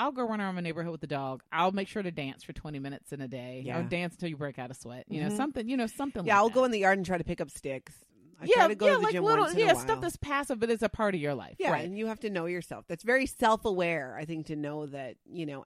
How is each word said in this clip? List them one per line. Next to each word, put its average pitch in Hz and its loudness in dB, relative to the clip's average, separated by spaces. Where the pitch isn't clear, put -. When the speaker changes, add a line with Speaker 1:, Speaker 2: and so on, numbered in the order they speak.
Speaker 1:
I'll 285 -2
go 247 -2
run 214 -2
around 190 -4
my 180 -4
neighborhood 170 -4
with 160 -8
the 160 -10
dog. 135 -4
I'll 175 4
make 196 -2
sure 214 -6
to 180 -4
dance 143 -8
for - -14
twenty 147 -8
minutes 139 -10
in 143 -8
a 131 -6
day. 127 -10
I'll 165 -2
Speaker 2:
Yeah. 175 -4
Speaker 1:
dance 170 -2
until 175 -4
you 156 -6
break 139 -6
out 123 -6
a 131 -10
sweat. 123 -14
You 156 -4
know, 185 -2
Speaker 2:
Mm-hmm. 208 -2
Speaker 1:
something, 254 -2
you 269 -2
know, 240 0
something 247 -6
Speaker 2:
Yeah, 214 6
Speaker 1:
like 202 8
Speaker 2:
I'll 220 8
Speaker 1:
that. 220 -2
Speaker 2:
go 254 6
in 254 4
the 214 2
yard 196 6
and 185 -2
try 180 0
to 165 -2
pick 175 -4
up 147 -6
sticks. - -10
I - -8
Speaker 1:
Yeah, 403 8
Speaker 2:
try 427 8
to 427 0
go 403 4
Speaker 1:
yeah, 571 8
Speaker 2:
to 494 4
the 415 2
Speaker 1:
like, 440 4
Speaker 2:
gym 359 2
Speaker 1:
little, 427 6
Speaker 2:
once 330 -2
in 392 2
a 453 6
Speaker 1:
yeah, 381 8
stuff - -4
Speaker 2:
while. 440 0
Speaker 1:
that's 349 -4
passive, 277 -2
but 226 0
it's 233 0
a 214 2
part 208 0
of 170 -2
your 143 -2
life. 92 -10
Speaker 2:
Yeah, 294 2
Speaker 1:
Right. 160 0
Speaker 2:
and 185 -8
you 220 -4
have 220 -6
to 220 -4
know 175 -2
yourself. 170 -6
That's 170 -10
very 240 4
self-aware, 180 2
I 156 -8
think, 160 -8
to 156 -6
know 151 -6
that, 135 -10
you 165 -8
know, 139 -10